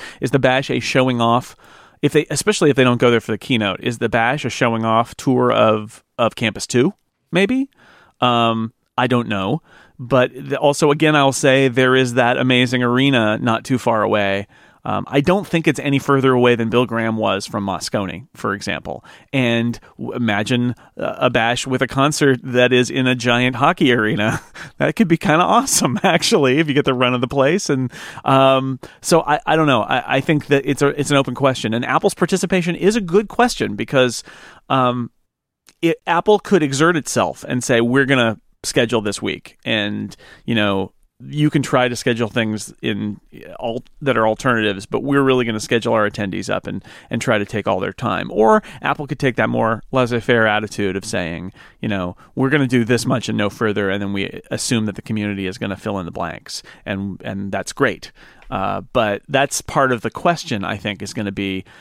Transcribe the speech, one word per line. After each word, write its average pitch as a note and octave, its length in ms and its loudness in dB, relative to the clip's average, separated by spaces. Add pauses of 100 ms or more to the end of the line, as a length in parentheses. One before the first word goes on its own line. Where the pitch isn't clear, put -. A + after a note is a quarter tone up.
(220)
Is A#2+ 80 0
the C#3+ 80 2
Bash C3 320 2
a B2+ 100 -2
showing B2+ 400 0
off? A#2 360 0 (480)
If D3 100 2
they, D#3 160 2
especially D#3+ 400 2
if B2 60 4
they C3 80 6
don't B2 180 2
go B2 80 6
there A#2 100 4
for - 120 -8
the G#2+ 80 -4
keynote, A2 420 0
is A#2+ 160 -2
the A#2 100 -2
Bash A#2+ 380 0
a A#2+ 60 -4
showing A2+ 340 0
off A2+ 300 0
tour B2 360 2
of, A2 520 2 (160)
of A2+ 160 0
Campus - 320 -4
two? C3 260 2 (380)
Maybe. A#3 400 0 (500)
Um, A#2 520 2 (260)
I B2 80 2
don't A#2+ 200 0
know, G#2 360 -4 (340)
but B2+ 340 0
the, B2+ 280 -6
also, C#3+ 320 2
again, D3+ 240 2
I'll C#3 160 4
say C3+ 380 4
there B2+ 260 4
is B2+ 180 2
that B2 240 2
amazing B2+ 460 2
arena A#2+ 560 2
not A#2 260 -2
too C3 140 0
far A2+ 240 0
away G2+ 420 0 (420)
um, G2+ 200 -4
I C#3+ 140 0
don't F3+ 240 0
think E3 220 -2
it's C#3+ 120 0
any C#3 200 0
further C3+ 320 2
away B2 240 4
than A2+ 140 -2
Bill B2 160 2
Graham A2+ 320 -4
was G2+ 280 -2
from G#2 220 -6
Moscone, G2 640 -6
for G#2 200 -6
example. F2+ 500 -8 (300)
And A#2 440 0 (220)
w-, A#2 160 -8
imagine, A#2+ 580 -2 (240)
uh, - 220 -6
a C3+ 100 2
bash A#2+ 380 -2
with B2+ 160 -2
a B2 40 -4
concert C3+ 540 0
that B2 300 2
is B2 180 4
in C3 160 -2
a B2+ 80 2
giant B2 440 0
hockey D3 340 2
arena. G#2+ 540 0
<laughs> - 60 -20 (280)
That C#3+ 160 0
could A3 120 2
be E3 100 2
kinda E3 260 2
awesome, G#3+ 560 0
<laughs> - 40 -20
actually, D#3+ 560 2
if E3 80 0
you C#3+ 60 -2
get C#3 120 2
the C3+ 80 0
run B2 200 0
of B2 80 -2
the B2+ 60 -2
place. C#3+ 420 0
And, C3 220 0 (320)
um, C3+ 560 4 (220)
so E3+ 200 4
I, - 240 0
I D#3 100 2
don't D#3+ 120 2
know. B2 140 4
I, C3 360 -2
I C3+ 40 0
think D3 260 -2
that C#3 180 2
it's C#3+ 160 -2
a, C#3+ 60 4 (120)
it's C#3+ 120 -2
an C#3+ 60 4
open C3 180 0
question. B2+ 380 -2
And A#2+ 100 -2
Apple's D3+ 300 0
participation F3+ 600 -2
is G3+ 200 2
a A#3+ 60 0
good G3 260 0
question A#2+ 480 -2
because, A#2+ 480 0 (460)
um, B2 420 0 (720)
it, E3 160 0 (100)
Apple F3+ 320 4
could F3+ 240 4
exert D3 320 2
itself - 520 -2
and B2 160 -2
say, A#2+ 180 2
"We're B2+ 240 2
gonna B2 340 2 (240)
schedule A#2 380 0
this G2+ 200 -4
week." - 440 -8
And, G#2 500 -4 (300)
you A#2+ 100 -2
know, G2 380 0 (260)
you D3 300 0
can D3 140 0
try B2+ 240 2
to A#2+ 80 -4
schedule A#2 340 -2
things G#2+ 420 -4 (120)
in G#2 360 -4 (400)
al-, A#2 240 -6 (180)
that C3+ 160 0
are A2 100 4
alternatives, A2 580 0
but - 160 -4
we're C#3 220 2
really B2+ 220 4
gonna A2 140 -4
schedule A#2 340 -2
our G#2+ 160 2
attendees G2 380 -6
up G2 200 -6
and, G2 160 -10 (260)
and A#2 120 -4
try A2+ 180 2
to G2+ 60 -2
take G2+ 220 -4
all G2 120 0
their F#2+ 140 -6
time. - 380 -6
Or A3 300 4 (220)
Apple C#3 240 -4
could C#3 120 -8
take B2+ 180 0
that A2+ 120 2
more A2+ 320 -2 (100)
laissez-faire A#2+ 560 2
attitude G#2 480 -2
of F#2+ 100 -6
saying, F2 480 -6 (280)
you A#2 80 -4
know, F#2 260 -4 (200)
"We're C3 140 0
gonna C#3 180 2
do A#2+ 180 4
this A#2 200 0
much B2+ 240 -2
and A2 80 -2
no G#2 120 0
further," G#2 400 -2
and G2+ 120 -2
then G2+ 120 -4
we G2 280 -6 (100)
assume A2+ 340 -2
that G2+ 100 -6
the - 60 -14
community G#2 460 -4
is F#2 100 -8
gonna G2+ 200 -6
fill G#2 220 -6
in F2+ 60 -8
the E2 60 -10
blanks, - 500 -10 (240)
and, G2 380 -6
and G2+ 280 -8
that's G2 220 -8
great. - 380 -2 (380)
Uh, G2 300 -4 (140)
but G#2+ 340 0
that's C3+ 340 -2
part C3+ 300 0
of A#2 100 -2
the A#2 100 -4
question, C#3+ 520 -2
I G2 140 -4
think, G#2 240 -6
is G2+ 140 -10
gonna G#2 180 -4
be, F#2+ 320 -4 (160)